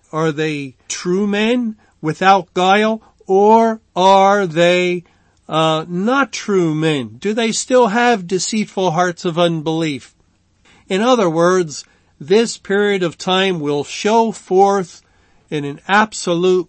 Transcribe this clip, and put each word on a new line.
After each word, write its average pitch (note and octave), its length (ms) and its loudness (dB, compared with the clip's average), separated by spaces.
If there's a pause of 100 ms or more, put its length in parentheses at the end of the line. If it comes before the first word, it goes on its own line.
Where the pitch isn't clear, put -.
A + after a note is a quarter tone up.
(120)
Are D#3+ 200 -2
they D3 420 -6 (140)
true F#3+ 400 -2
men A3 480 -2 (260)
without F#3 500 0
guile, G#3+ 480 0 (260)
or A3 540 4 (160)
are G3 500 4
they, F3 580 0 (440)
uh, D#3+ 400 0
not A3 440 -2
true F3 420 -2
men? C#3+ 420 -4
Do G3 160 -6
they A3+ 200 -2
still B3+ 340 2
have A3+ 400 0
deceitful F#3+ 640 -4
hearts F3 340 -2
of E3+ 140 -2
unbelief? D#3+ 760 -2 (760)
In F#3+ 120 -2
other A#3 300 2
words, E3+ 540 0 (360)
this G#3 380 0
period G3+ 440 -2
of E3 140 -4
time F#3 440 -2
will C#3+ 240 -4
show A3+ 480 0
forth G3 680 0 (480)
in D3 160 -6
an C#3 240 -10
absolute F#3 800 0